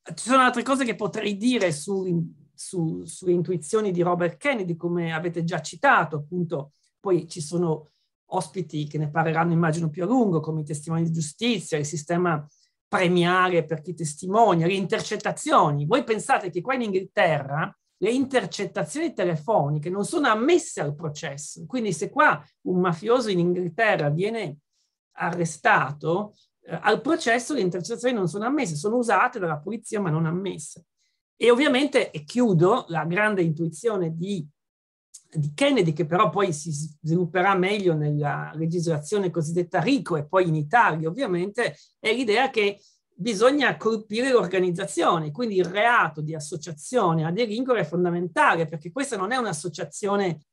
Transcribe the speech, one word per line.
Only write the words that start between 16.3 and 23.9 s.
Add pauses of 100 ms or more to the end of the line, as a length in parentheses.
che
qua
in
Inghilterra (320)
le
intercettazioni
telefoniche
non
sono
ammesse
al
processo,
quindi
se
qua (200)
un
mafioso
in
Inghilterra